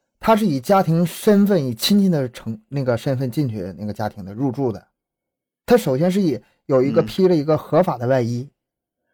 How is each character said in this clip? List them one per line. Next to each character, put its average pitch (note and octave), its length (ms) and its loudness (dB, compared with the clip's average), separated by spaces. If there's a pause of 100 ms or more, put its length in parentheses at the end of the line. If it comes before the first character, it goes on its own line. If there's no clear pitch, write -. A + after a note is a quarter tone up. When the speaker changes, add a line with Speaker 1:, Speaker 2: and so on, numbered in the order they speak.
(220)
Speaker 1:
他 A3 160 2
是 A3 80 0
以 C#3 160 -2
家 G3 200 2
庭 E3 240 2
身 G3+ 400 2
份、 F#3 200 2
以 B2 100 -4
亲 G3+ 240 2
戚 G3 80 4
的 C#3+ 220 0
成-， A2+ 280 -12 (120)
那 C#3 120 -6
个 B2 160 0
身 C3 200 -2
份 C3 120 -4
进 C#3 200 -2
去 F#2+ 280 -8
那 G#2 80 -10
个 G#2 60 -6
家 G#2+ 160 -4
庭 G2+ 160 -12
的， F#2+ 100 -14
入 B2+ 200 -4
住 C3+ 180 -2
的。 F#2+ 160 -12 (800)
他 A#3+ 100 4
首 C3+ 220 2
先 E3+ 120 2
是 F#3 120 0
以 D3 180 0 (260)
有 C3+ 160 4
一 B2+ 120 0
个 A2+ 80 2
披 F#3 260 0
着 F3+ 80 2
一 D3 80 0
个 D#3 140 0
合 D#3+ 260 0
法 E3 140 -4
的 A#2+ 100 -4
外 C3 140 2
衣， A#2+ 220 -4
Speaker 2:
嗯。 C#3+ 40 -18
嗯。 - 20 -20 (640)